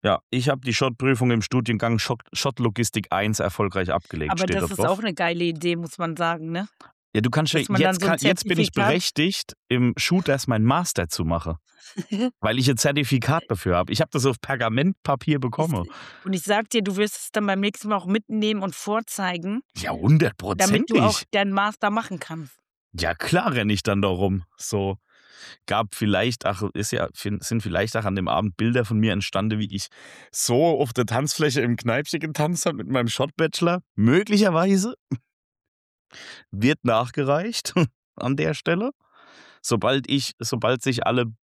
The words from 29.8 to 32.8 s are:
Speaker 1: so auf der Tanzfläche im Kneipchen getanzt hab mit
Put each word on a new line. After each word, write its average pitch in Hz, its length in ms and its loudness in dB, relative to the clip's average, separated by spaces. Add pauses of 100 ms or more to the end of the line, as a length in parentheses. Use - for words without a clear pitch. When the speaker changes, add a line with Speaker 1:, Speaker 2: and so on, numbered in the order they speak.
Speaker 1:
so 151 480 2
auf 123 140 -2
der 123 120 2
Tanzfläche 139 560 0
im 120 140 2
Kneipchen 135 440 -2
getanzt 156 460 -2
hab 165 100 0
mit 104 120 -8